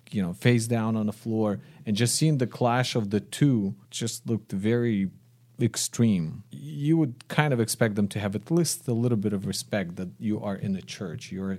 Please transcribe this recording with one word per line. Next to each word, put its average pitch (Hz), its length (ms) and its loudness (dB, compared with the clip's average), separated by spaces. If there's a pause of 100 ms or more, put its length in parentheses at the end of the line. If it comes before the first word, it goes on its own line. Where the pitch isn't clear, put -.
(100)
you 107 100 -2
know, 87 120 -2
face 120 340 2
down 113 300 0
on 107 100 0
the 107 60 -2
floor. 110 480 -2 (260)
And 107 100 0
just 117 200 2
seeing 156 220 4
the 123 100 0
clash 123 480 0
of 104 140 0
the 104 100 2
two 110 560 2 (140)
just - 380 -6
looked 110 220 -2
very 107 600 0 (500)
extreme. 104 920 0
You 147 460 0
would 147 320 0
kind 151 260 2
of 117 60 2
expect 110 340 2
them 104 140 2
to - 100 -4
have 101 160 -2
at 104 160 -4
least 165 380 0
a 123 40 0
little 120 240 2
bit 101 160 0
of 98 140 -4
respect 92 480 -4
that 90 140 -8 (100)
you 107 220 -2
are 101 160 -4
in 101 180 -4
a 90 80 -6
church. - 480 -10
You're 95 280 -6